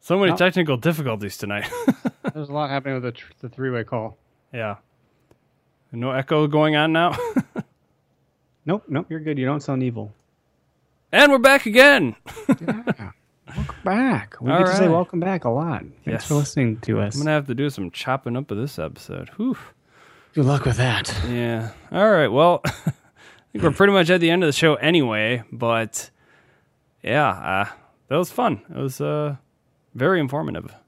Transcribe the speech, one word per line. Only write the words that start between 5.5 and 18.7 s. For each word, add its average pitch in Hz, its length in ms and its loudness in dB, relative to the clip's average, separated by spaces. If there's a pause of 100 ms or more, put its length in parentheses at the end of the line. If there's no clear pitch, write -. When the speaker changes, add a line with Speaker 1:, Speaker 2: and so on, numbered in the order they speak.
Speaker 1:
No 123 200 -4
echo 151 340 2
going 151 300 2
on 156 160 2
now? 165 300 2
<laughs> 480 60 -4 (1400)
Speaker 2:
Nope, 190 220 -4
nope, 139 220 -4
you're 160 100 -8
good. 151 180 -6
You 127 60 -2
don't 143 160 -2
sound 135 220 -4
evil. 107 320 -6 (1000)
Speaker 1:
And 277 180 6
we're 277 80 6
back 269 280 6
again. 240 540 6
<laughs> - 360 -2 (100)
Speaker 2:
Yeah. 214 440 -6 (480)
Welcome - 260 -8
back. 202 560 0
We 123 100 -2
Speaker 1:
All 160 100 4
Speaker 2:
get 185 80 6
to 185 80 2
say 190 100 4
Speaker 1:
right. 170 40 4
Speaker 2:
welcome 175 300 0
back 180 240 -2
a 120 60 2
lot. 139 320 -2
Thanks - 240 -16
Speaker 1:
Yes. 110 200 -6
Speaker 2:
for 156 80 -2
listening 135 460 0
to 104 200 -2
us. 104 140 -4
Speaker 1:
I'm 139 60 -6
gonna 151 120 0
have 147 160 0
to 123 60 -4
do 139 140 -2
some 95 220 -8
chopping 131 480 -6
up 139 120 -8
of 101 60 -4
this 131 220 -8